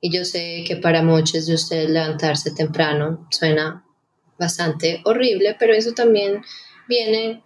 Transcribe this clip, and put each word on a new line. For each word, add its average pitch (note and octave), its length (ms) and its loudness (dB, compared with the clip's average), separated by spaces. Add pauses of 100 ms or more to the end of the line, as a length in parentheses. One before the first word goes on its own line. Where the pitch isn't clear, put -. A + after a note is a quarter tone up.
Y F3 120 -2
yo F3+ 120 -2
sé E3+ 420 -8
que E3+ 100 -6
para E3 260 2
muchos D#3+ 440 2
de E3 80 0
ustedes D#3+ 340 -2
levantarse D#3 600 0
temprano D#3 800 -2
suena D#3 540 0 (540)
bastante E3 680 -2
horrible, G#3+ 540 2
pero A3+ 140 4
eso A3 200 2
también G#3+ 500 2 (440)
viene A3+ 600 -2